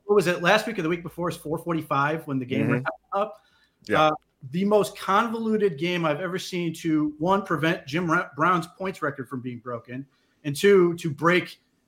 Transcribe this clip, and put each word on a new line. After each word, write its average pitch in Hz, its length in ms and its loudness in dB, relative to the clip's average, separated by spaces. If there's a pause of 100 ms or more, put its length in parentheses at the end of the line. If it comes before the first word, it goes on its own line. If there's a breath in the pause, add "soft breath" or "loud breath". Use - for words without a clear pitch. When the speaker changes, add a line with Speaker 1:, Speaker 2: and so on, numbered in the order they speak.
Speaker 1:
what 208 100 2
was 175 120 4
it, 175 160 0
last 208 240 4
week 220 100 -6
or 175 60 -2
the 156 60 0
week 170 120 -2
before, 175 280 -6
is 156 60 -6
four 160 220 -6
forty-five 156 720 -2
when 135 100 -2
the 127 80 -4
game 120 200 0
Speaker 2:
Mm-hmm. - 80 2
Speaker 1:
went 131 140 -2 (260)
up. 208 280 -2 (460 soft breath)
Speaker 2:
Yeah. 190 160 4
Speaker 1:
Uh, 156 80 4 (400)
the 180 120 -2
most 202 340 2
convoluted 220 800 0
game 170 280 -2
I've 147 160 0
ever 185 180 -4
seen 175 360 -4
to, 151 420 -2
one, 190 240 0
prevent 170 440 -2
Jim 165 240 -2
Ra-, 175 280 0
Brown's 170 300 2
points - 340 -8
record 139 260 -6
from 131 140 -10
being 123 180 -10
broken, 123 460 -10 (400)
and 143 100 -4
two, 180 400 6
to 170 140 -4
break 170 500 0 (280)